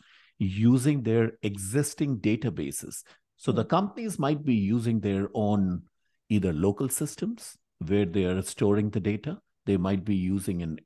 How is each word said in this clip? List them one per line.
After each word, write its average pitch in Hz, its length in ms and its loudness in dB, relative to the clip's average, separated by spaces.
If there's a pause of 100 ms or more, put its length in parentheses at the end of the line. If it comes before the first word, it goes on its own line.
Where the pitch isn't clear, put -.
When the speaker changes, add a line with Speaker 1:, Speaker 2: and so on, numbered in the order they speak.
(360)
Speaker 1:
using 120 680 2
their 113 380 2
existing 113 760 -2
databases. 98 840 -4 (340)
So - 160 -4
the 113 120 2
Speaker 2:
Mm. - 60 -6
Speaker 1:
companies 196 480 -2
might 151 260 0
be 127 120 2
using 110 440 0
their 98 320 -2
own 101 520 0 (440)
either 95 240 2
local 101 380 0
systems - 640 -6 (220)
where 104 260 2
they 92 200 0
are 92 180 0
storing 104 480 0
the 107 100 -2
data. 107 400 -4 (240)
They 101 140 2
might 95 260 0
be 104 120 0
using 95 440 -2
an 80 260 -6